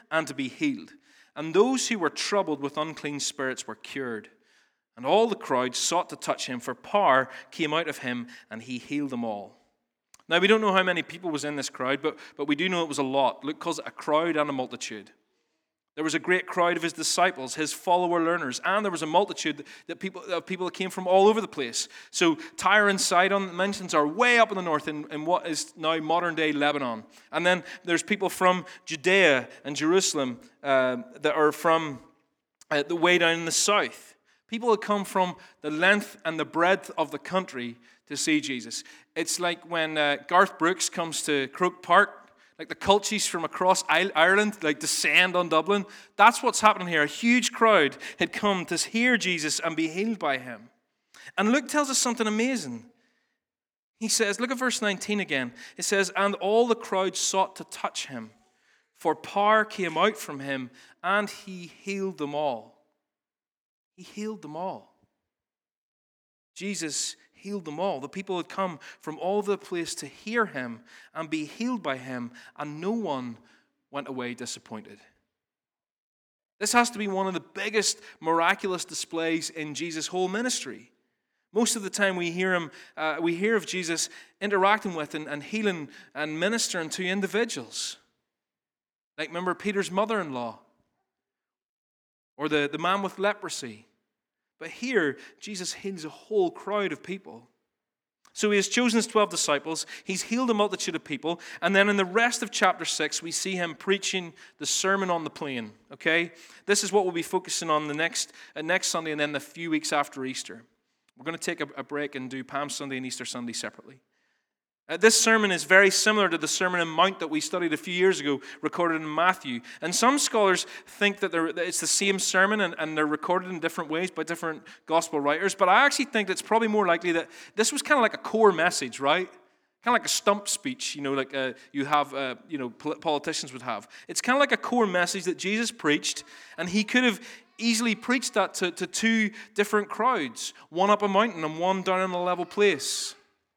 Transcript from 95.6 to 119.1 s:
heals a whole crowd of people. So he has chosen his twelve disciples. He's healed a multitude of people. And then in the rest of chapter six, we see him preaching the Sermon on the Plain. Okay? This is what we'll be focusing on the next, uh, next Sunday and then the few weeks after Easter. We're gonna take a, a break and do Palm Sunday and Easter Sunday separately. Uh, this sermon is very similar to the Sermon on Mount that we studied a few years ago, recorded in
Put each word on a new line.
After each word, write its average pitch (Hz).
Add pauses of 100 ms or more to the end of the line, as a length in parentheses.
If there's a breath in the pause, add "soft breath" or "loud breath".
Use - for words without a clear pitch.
heals 196
a 156
whole 190
crowd 196
of 143
people. 175 (880)
So 214
he 208
has 196
chosen 240
his 226
twelve 214
disciples. 156 (180 loud breath)
He's 190
healed 240
a 226
multitude 202
of 151
people. 156 (220 loud breath)
And 180
then 202
in 202
the 196
rest 226
of 214
chapter 180
six, -
we 165
see 190
him 170
preaching 190 (240 loud breath)
the 147
Sermon 190
on 170
the 151
Plain. 123 (200)
Okay? 170 (340 loud breath)
This 202
is 185
what 196
we'll 180
be 165
focusing 175
on 151
the 147
next, 160 (220 loud breath)
uh, 156
next 180
Sunday 160
and 151
then 147
the 139
few 165
weeks 156
after 143
Easter. 127 (520)
We're 131
gonna 165
take 165
a, 143 (100)
a 139
break 143
and 131
do 131
Palm 139
Sunday 135
and 131
Easter 123
Sunday 120
separately. 120 (880)
Uh, 160
this 214
sermon 214
is 156
very 190
similar 208
to 165
the 151
Sermon 180
on 165
Mount 175
that 165
we 151
studied 175
a 151
few 180
years 180
ago, 139 (220 loud breath)
recorded 160
in 156